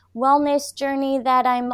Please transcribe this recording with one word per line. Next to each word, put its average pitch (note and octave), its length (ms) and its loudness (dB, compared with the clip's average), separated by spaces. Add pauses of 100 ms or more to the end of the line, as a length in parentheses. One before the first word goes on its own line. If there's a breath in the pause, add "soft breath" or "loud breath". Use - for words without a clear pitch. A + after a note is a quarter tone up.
(140 soft breath)
wellness C#4+ 640 0
journey C#4 440 -2
that B3+ 280 2
I'm B3 260 -2